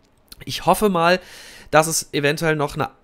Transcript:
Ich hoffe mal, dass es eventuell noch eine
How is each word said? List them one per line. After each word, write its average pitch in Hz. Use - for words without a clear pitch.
Ich -
hoffe 196
mal, 175
dass 156
es -
eventuell 156
noch 147
eine 139